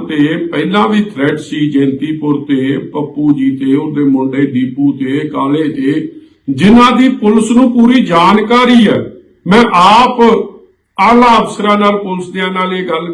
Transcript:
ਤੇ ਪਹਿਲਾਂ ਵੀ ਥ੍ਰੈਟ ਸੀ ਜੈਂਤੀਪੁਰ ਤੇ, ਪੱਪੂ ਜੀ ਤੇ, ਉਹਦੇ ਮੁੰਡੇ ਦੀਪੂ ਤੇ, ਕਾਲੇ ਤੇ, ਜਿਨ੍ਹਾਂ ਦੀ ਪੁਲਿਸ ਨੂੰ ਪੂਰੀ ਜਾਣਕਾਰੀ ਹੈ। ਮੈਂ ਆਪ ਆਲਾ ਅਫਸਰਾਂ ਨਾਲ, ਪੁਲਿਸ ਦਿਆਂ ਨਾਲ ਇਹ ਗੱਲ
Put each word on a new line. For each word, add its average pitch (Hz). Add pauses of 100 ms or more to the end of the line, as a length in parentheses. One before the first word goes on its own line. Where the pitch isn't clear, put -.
ਤੇ 156 (120)
ਪਹਿਲਾਂ 190
ਵੀ 208
ਥ੍ਰੈਟ 147
ਸੀ 151
ਜੈਂਤੀਪੁਰ 143
ਤੇ, 131
ਪੱਪੂ 147
ਜੀ 135
ਤੇ, 135
ਉਹਦੇ 147
ਮੁੰਡੇ 131
ਦੀਪੂ 127
ਤੇ, 135 (100)
ਕਾਲੇ 139
ਤੇ, 135 (400)
ਜਿਨ੍ਹਾਂ 233
ਦੀ 262
ਪੁਲਿਸ 220
ਨੂੰ 247
ਪੂਰੀ 240
ਜਾਣਕਾਰੀ 214
ਹੈ। 120 (480)
ਮੈਂ 220 (120)
ਆਪ 233 (760)
ਆਲਾ 233
ਅਫਸਰਾਂ 208
ਨਾਲ, 202
ਪੁਲਿਸ 185
ਦਿਆਂ 185
ਨਾਲ 185
ਇਹ 185
ਗੱਲ 165